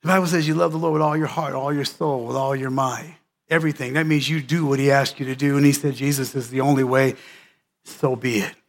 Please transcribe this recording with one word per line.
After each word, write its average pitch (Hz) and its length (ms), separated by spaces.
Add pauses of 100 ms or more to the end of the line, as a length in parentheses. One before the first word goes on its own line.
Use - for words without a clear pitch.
The 156 60
Bible 185 200
says 160 200
you 156 80
love 170 160
the 156 60
Lord 160 160
with 151 80
all 151 160
your 156 100
heart, 147 260
all 135 200
your 143 100
soul, 135 420
with 123 120
all 135 180
your 131 140
might, 131 480 (320)
everything. 147 440
That 160 140
means 147 220
you 160 120
do 156 240
what 139 140
he 139 100
asked 139 300
you 139 60
to 131 100
do. 139 220
And 143 80
he 143 80
said, 143 220
"Jesus 135 380
is 123 160
the 131 120
only 135 240
way, 131 300 (680)
so - 320
be 117 220
it." 95 180 (140)